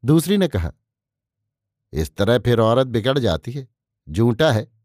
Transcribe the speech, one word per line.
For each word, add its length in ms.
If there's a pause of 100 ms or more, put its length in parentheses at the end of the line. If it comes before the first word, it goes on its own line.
दूसरी 320
ने 120
कहा, 240 (1200)
"इस 240
तरह 220
फिर 220
औरत 260
बिगड़ 320
जाती 340
है, 160 (400)
जूठा 440
है, 200 (120)